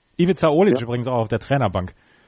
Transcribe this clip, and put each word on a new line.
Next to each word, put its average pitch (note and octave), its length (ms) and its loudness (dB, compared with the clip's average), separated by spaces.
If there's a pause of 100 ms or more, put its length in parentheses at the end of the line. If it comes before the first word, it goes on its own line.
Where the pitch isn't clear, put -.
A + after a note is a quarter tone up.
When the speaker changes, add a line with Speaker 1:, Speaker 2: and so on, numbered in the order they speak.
(160)
Speaker 1:
Ivica F3 320 0
Olic D#3 300 4
Speaker 2:
Ja. B2 60 -6
Speaker 1:
übrigens A#2+ 220 -4
auch B2+ 120 -2
auf A2 100 -2
der A2+ 100 -2
Trainerbank. G2 560 -2 (340)